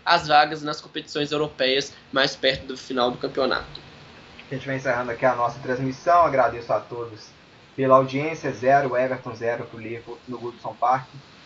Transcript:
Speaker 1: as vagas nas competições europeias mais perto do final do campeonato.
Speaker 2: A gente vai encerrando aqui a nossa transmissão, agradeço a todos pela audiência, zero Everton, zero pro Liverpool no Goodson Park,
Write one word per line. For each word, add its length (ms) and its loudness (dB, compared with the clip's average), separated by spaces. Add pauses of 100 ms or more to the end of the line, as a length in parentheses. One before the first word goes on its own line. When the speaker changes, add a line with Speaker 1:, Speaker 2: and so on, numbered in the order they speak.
Speaker 1:
as 240 2
vagas 340 4
nas 180 -6
competições 520 -6
europeias 600 0 (200)
mais 240 2
perto 300 0
do 100 -10
final 340 -2
do 80 -8
campeonato. 640 -4 (680)
Speaker 2:
A 60 -8
gente 120 -8
vai 100 -4
encerrando 340 -2
aqui 160 -2
a 80 4
nossa 240 -2
transmissão, 600 2
agradeço 520 2
a 60 2
todos 560 -12 (400)
pela 220 6
audiência, 560 0
zero 440 2
Everton, 380 -2
zero 300 -4
pro 160 -16
Liverpool 380 -12 (100)
no 100 -10
Goodson 400 -12
Park, 300 0 (380)